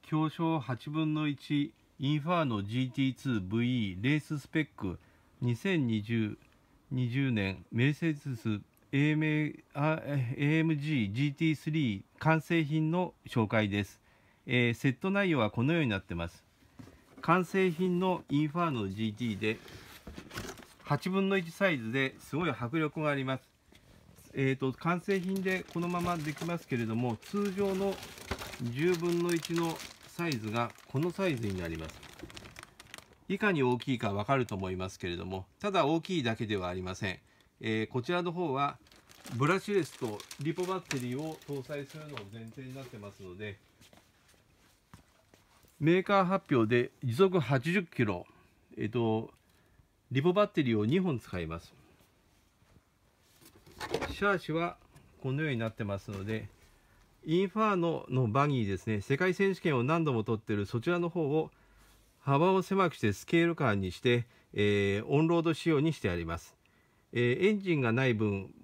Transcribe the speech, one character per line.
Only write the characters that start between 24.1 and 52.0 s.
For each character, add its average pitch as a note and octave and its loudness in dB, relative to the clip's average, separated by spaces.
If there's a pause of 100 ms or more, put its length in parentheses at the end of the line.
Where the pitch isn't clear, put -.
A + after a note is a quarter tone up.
え C3+ 2
ー - 0
と、 C3 -2
完 E3+ -2
成 G3 0
品 F#3+ -4
で F#3 -2
こ E3+ -2
の F3 -2
ま F3+ -2
ま F3 -2
で D#3 -4
き D3 -8
ま E3+ -2
す - -10
け C3 -2
れ A#2 0
ど A2 -2
も、 A#2 0
通 G3+ -2
常 G3 0
の F#3+ 0 (760)
十 D#3 2
分 E3+ 0
の F3 0
一 E3 -2
の E3 0 (320)
サ E3+ -6
イ E3 0
ズ G#2+ -4
が A2+ -2 (160)
こ - -4
の E3+ 0
サ F#3+ -2
イ D#3 0
ズ A#2 -6
に F#2+ -2
な F2 -4
り E2 -6
ま D#2+ -8
す。 - -14 (1300)
い F#3+ -2
か G#3 2
に D#3+ 2
大 B2 4
き C3 -2
い - -4
か G#2 -2
わ G2+ -2
か C#3 2
る B2 0
と G#2 -6
思 F#2 -4
い F#2 -4
ま F#2 -6
す - -18
け F#2 -6
れ F2 -4
ど F2+ -8
も、 F#2 -6 (140)
た G3+ -2
だ F3 4
大 D#3+ 2
き F3+ -2
い C3+ -2
だ A2+ 0
け A#2 -6
で G#2 -2
は F2+ -2
あ F2+ -6
り F#2 -6
ま F2+ -6
せ F#2+ -4
ん。 F2+ -10 (420)
え A2 -2
ー、 A2 -6
こ B2+ -4
ち B2 -4
ら F3 0
の F3 -2
方 E3+ -2
は C#3+ -2 (580)
ブ B2 2
ラ F3+ 4
シ G#3 -2
レ F3+ 4
ス - -10
と G#2+ -6 (220)
リ D#3 -4
ポ F#3 -4
バ F#3 -4
ッ - -4
テ C#3+ -6
リ B2 -6
ー C3 -6
を D#3 -8 (100)
搭 C#3 -8
載 C#3+ -8
す D3 -18
る D#3 -16
の D3 -14
を A#2+ -10 (140)
前 A2+ -14
提 C3 -16
に B2+ -14
な C3+ -14
っ C3 -14
て B2 -16
ま G2+ -14
す - -20
の F2+ -14
で、 G#2 -10 (2250)
メ E3 4
ー F#3 -4
カ G3 2
ー F#3 4
発 F#3 0
表 A2+ 4
で A#2+ 2 (140)
時 A#2 -2
速 F#3 4
八 C#3 0
十 F#3 2
キ - -2
ロ、 F#2 -2 (500)
え A#2+ -4
っ G#2 -2
と、 A2+ 0 (840)
リ C3 2
ポ F3 4
バ G#3 6
ッ - -4
テ F3 0
リ B2 2
ー G#2+ 4
を G#2 2
二 D3 4
本 E3+ 0
使 - -8
い E2+ -2
ま D#2+ -6
す。 - -20 (2500)